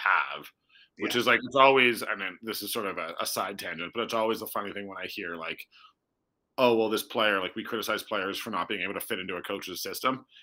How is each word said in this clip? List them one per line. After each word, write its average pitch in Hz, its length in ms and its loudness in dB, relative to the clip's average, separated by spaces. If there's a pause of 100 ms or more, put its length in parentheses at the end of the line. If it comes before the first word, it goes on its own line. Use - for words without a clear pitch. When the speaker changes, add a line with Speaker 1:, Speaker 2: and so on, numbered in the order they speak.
Speaker 1:
have,'" 76 480 0 (460)
which 104 180 -2
Speaker 2:
Yeah. 123 60 4
Speaker 1:
is, 110 60 0
like, 117 160 6
it's 123 120 -4
always, 131 480 8
I 107 120 -4
mean, 95 260 -8
this 110 220 -6
is 101 100 -6
sort 107 140 -2
of 87 100 -4
a, 82 240 -6
a 110 40 -4
side 98 340 -2
tangent, 87 340 -8
but 117 100 -2
it's 107 100 -4
always 110 260 2
the 107 80 -10
funny 101 260 -6
thing 101 140 -8
when 95 100 -12
I 92 80 -8
hear, 90 300 -8
like, 82 300 -8 (920)
"Oh, 123 180 6
well, 110 140 4
this 104 140 0
player, 107 360 2
like, 92 160 -4
we 110 80 -6
criticize 104 400 -2
players 98 340 -4
for - 120 -8
not 90 180 -2
being 101 140 -4
able 95 120 -4
to 87 60 -6
fit 104 200 -4
into 92 160 -6
a 87 60 -6
coach's 92 420 -8
system." 127 420 -2 (180)